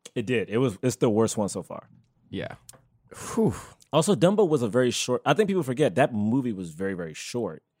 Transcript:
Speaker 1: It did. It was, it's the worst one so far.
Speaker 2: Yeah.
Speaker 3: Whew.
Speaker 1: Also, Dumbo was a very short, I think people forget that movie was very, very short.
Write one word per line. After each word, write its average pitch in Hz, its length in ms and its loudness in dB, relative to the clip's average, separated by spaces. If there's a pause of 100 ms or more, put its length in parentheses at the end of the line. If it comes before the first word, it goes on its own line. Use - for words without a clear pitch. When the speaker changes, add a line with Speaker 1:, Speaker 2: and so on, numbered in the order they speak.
(140)
Speaker 1:
It 113 120 -4
did. 107 220 0
It 107 100 -2
was, 127 240 0
it's 127 140 0
the 127 140 2
worst 107 260 2
one 101 120 0
so 92 140 -6
far. - 260 -14 (420)
Speaker 2:
Yeah. - 240 -8 (800)
Speaker 3:
Whew. 202 200 2 (380)
Speaker 1:
Also, 165 220 4
Dumbo 185 340 4
was 147 140 2
a 113 60 0
very 123 220 4
short, - 340 -2
I 143 100 4
think 208 140 2
people 190 140 0
forget 127 340 0
that 131 180 4
movie 113 380 0
was 92 180 -8
very, 95 240 -4
very 82 200 -8
short. 101 480 -6 (180)